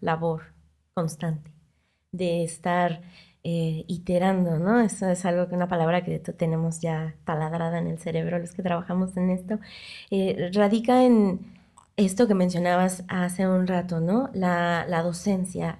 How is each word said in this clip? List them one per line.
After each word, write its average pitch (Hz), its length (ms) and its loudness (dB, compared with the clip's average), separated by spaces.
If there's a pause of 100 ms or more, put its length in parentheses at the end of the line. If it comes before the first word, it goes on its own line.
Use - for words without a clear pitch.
labor 165 520 -4 (420)
constante, 160 560 -4 (600)
de 175 320 0
estar, 175 580 0 (400)
eh, 160 460 -2
iterando, 180 720 0
¿no? 208 220 2
Eso 202 280 0
es 180 160 -2
algo 175 240 0
que, 180 80 -6
una 180 120 0
palabra 175 360 2
que 160 140 -4
t-, 151 160 -10
tenemos 165 460 -2
ya 160 340 -4 (100)
taladrada 165 540 -2
en 170 80 -2
el 165 120 -4
cerebro, 165 400 -4
los 170 140 -8
que - 100 -8
trabajamos 180 540 -2
en 185 140 2
esto, 185 280 -2 (520)
eh, 190 420 0
radica 226 520 4
en 208 360 6 (560)
esto 202 320 4
que 214 60 4
mencionabas 180 720 2
hace 185 400 0
un 185 180 2
rato, 180 340 0
¿no? 214 340 0
La, 175 540 0
la 170 140 0
docencia, 175 760 -2